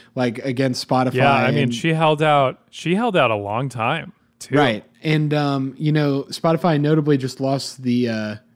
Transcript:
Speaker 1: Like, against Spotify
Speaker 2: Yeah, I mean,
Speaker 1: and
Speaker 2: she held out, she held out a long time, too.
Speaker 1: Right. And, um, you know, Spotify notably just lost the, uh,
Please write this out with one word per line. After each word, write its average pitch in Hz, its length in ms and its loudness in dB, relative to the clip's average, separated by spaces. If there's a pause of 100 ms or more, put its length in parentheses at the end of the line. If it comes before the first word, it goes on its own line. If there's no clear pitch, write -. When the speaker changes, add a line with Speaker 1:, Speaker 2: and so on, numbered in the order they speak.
(160)
Speaker 1:
Like, 123 240 -2
against 131 480 -4
Spotify 127 260 0
Speaker 2:
Yeah, 135 180 4
I 131 200 2
mean, 143 100 0
Speaker 1:
and 123 120 -2
Speaker 2:
she 165 180 -2
held 156 280 2
out, 143 380 2 (120)
she 170 260 -2
held 220 200 -2
out 131 140 4
a 107 60 0
long 104 320 -4
time, 127 440 -4 (280)
too. - 160 -4
Speaker 1:
Right. 123 280 2 (200)
And, 151 280 0
um, 139 460 -2
you 151 140 0
know, 143 320 0
Spotify 165 560 0
notably 147 360 2
just 131 240 -8
lost 135 440 -4
the, 120 240 0
uh, 107 280 -6 (200)